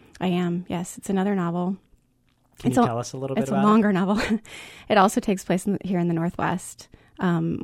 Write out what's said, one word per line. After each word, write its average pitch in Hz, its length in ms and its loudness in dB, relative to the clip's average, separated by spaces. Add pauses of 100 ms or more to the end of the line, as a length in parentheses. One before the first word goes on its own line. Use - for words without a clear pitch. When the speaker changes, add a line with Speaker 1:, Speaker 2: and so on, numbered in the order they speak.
(200)
Speaker 1:
I 185 80 -2
am, 180 400 0
yes. 180 300 -8
It's - 120 -8
another 196 260 0
novel. 180 420 -2 (840)
Speaker 2:
Can 127 120 0
Speaker 1:
It's 127 60 0
Speaker 2:
you 123 60 8
Speaker 1:
a, - 20 4
Speaker 2:
tell 120 140 0
us - 140 -8
a 135 40 -8
little 135 180 -6
bit - 80 0
Speaker 1:
it's - 80 -4
a - 20 0
Speaker 2:
about - 100 2
it? 208 40 4
Speaker 1:
longer 214 260 6
novel. 202 460 0 (260)
<laughs> - 240 -12
It 214 80 4
also 202 240 4
takes 190 220 -2
place 185 220 -2
in, 202 180 0
here 185 160 -2
in 170 100 0
the 170 40 0
Northwest, 170 760 -4 (300)
um, 170 440 0